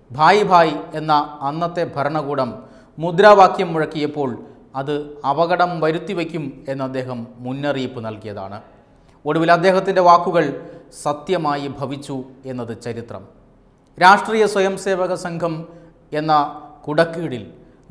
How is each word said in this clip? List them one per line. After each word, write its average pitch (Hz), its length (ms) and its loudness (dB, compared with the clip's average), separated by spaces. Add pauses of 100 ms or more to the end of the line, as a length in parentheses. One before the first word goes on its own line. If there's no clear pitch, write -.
(180)
ഭായ് 190 320 6
ഭായ് 165 240 6 (240)
എന്ന 156 140 -2 (360)
അന്നത്തെ 170 360 -4 (100)
ഭരണകൂടം 139 560 -4 (520)
മുദ്രാവാക്യം 190 720 6
മുഴക്കിയപ്പോൾ 147 580 -4 (520)
അത് 147 120 -4 (360)
അപകടം 175 420 2 (120)
വരുത്തിവെക്കും 170 600 -4 (280)
എന്ന് 135 160 -6
അദ്ദേഹം 127 300 -8 (280)
മുന്നറിയിപ്പ് 131 600 -6
നൽകിയതാണ്. 104 540 -12 (640)
ഒടുവിൽ 160 320 2
അദ്ദേഹത്തിൻ്റെ 185 540 2
വാക്കുകൾ 170 360 4 (580)
സത്യമായി 147 640 -2 (120)
ഭവിച്ചു 139 360 -8 (360)
എന്നത് 117 220 -8 (120)
ചരിത്രം. 113 380 -12 (760)
രാഷ്ട്രീയ 202 460 6 (100)
സ്വയം 190 200 2 (120)
സേവക 185 260 0 (140)
സംഘം 170 280 -4 (640)
എന്ന 156 140 0 (540)
കുടക്കീഴിൽ 160 580 -2 (460)